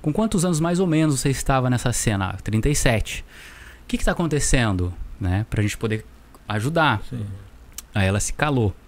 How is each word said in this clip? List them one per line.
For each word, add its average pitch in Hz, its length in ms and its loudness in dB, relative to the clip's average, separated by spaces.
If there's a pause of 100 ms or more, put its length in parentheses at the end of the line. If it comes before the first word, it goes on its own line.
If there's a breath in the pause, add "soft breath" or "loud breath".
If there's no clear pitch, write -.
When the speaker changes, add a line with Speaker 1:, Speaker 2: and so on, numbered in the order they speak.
Speaker 1:
Com 151 120 -2
quantos 214 320 0
anos 175 160 2
mais 175 200 0
ou 196 60 2
menos 156 340 2
você - 100 0
estava 131 400 2
nessa 123 220 0
cena? 98 380 0
Ah, 98 120 -8
trinta 110 260 0
e 147 60 2
sete. - 500 0 (600 loud breath)
O - 40 -20
que 240 100 -4
que - 60 -2
tá 196 80 4
acontecendo, 120 800 0 (280)
né? 98 280 0
Pra 110 140 -2
gente 104 140 -2
poder 110 280 -4 (440)
ajudar. 123 600 0
Speaker 2:
Sim. 117 160 -8 (680)
Speaker 1:
Aí 95 120 2
ela 101 120 2
se - 140 -2
calou. 131 420 0 (140)